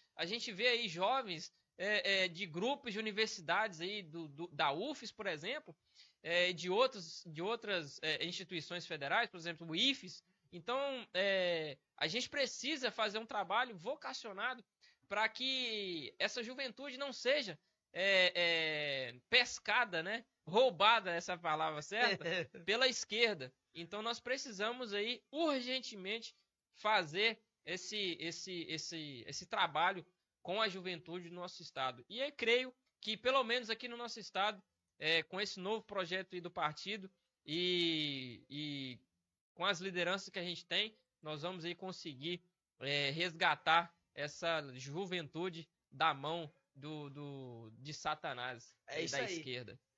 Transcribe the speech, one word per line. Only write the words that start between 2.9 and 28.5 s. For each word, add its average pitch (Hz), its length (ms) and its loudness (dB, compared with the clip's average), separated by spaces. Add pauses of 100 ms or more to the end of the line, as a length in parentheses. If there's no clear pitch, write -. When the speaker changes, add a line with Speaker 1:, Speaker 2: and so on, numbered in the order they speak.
Speaker 1:
de 202 60 -4
universidades 202 840 0
aí, 202 220 -4
do, 160 260 -10
do, 147 200 -10
da 147 240 2
ufes, 233 380 -4
por 208 160 -8
exemplo, 196 480 -4 (480)
é, 175 300 4
de 175 180 -2
outros, 214 560 2
de 160 160 -6
outras, 202 600 -2
é, 156 220 0
instituições 170 640 -6
federais, 165 420 0
por - 80 -16
exemplo, 165 320 -8
o 156 60 -4
ifes. 240 480 0 (300)
Então, 247 640 -4
é, 180 600 2 (200)
a 151 100 0
gente 220 220 0
precisa 262 640 0
fazer 214 280 0
um 226 80 -6
trabalho 214 500 0
vocacionado 247 880 -6 (440)
pra 214 200 4
que 220 920 -2
essa 226 240 0
juventude 254 540 -8
não 277 160 -6
seja, 233 460 0 (340)
é, 185 420 6
é, 151 800 2 (140)
pescada, 226 760 2
né? 220 220 -4 (220)
Roubada, 202 640 6
essa 170 260 0
palavra 156 460 0
certa, 208 420 2
Speaker 2:
<laughs> 170 420 -2
Speaker 1:
pela 240 200 4
esquerda. 208 640 2 (220)
Então, 170 280 -8
nós 233 180 -4
precisamos 240 720 -4
aí, 214 380 -2
urgentemente, 247 1040 -2 (400)
fazer 208 640 4 (240)
esse, 185 560 -2
esse, 170 480 -6